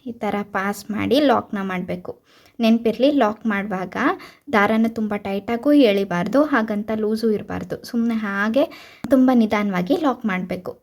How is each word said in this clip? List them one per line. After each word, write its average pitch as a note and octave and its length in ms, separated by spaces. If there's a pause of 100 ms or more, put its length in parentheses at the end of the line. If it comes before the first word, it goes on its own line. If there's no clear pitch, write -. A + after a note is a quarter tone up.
ಈ - 20 (100)
ಥರ G3+ 140 (180)
ಪಾಸ್ G3 280 (140)
ಮಾಡಿ G3+ 220 (120)
ಲಾಕ್ನ G#3+ 320 (100)
ಮಾಡಬೇಕು. F3+ 400 (520)
ನೆನಪಿರಲಿ, A3+ 460 (120)
ಲಾಕ್ G#3+ 200 (120)
ಮಾಡುವಾಗ F#3+ 420 (580)
ದಾರನ A3 440
ತುಂಬ G#3+ 160 (120)
ಟೈಟಾಗೂ G3+ 440 (200)
ಎಳಿಬಾರ್ದು, G3 500 (120)
ಹಾಗಂತ A3 400 (100)
ಲೂಸು A3 260 (100)
ಇರಬಾರ್ದು. F#3 380 (140)
ಸುಮ್ನೆ A#3 260 (100)
ಹಾಗೆ G#3+ 380 (500)
ತುಂಬ B3+ 160 (120)
ನಿಧಾನವಾಗಿ G#3 540 (100)
ಲಾಕ್ A#3+ 260
ಮಾಡಬೇಕು. F3+ 520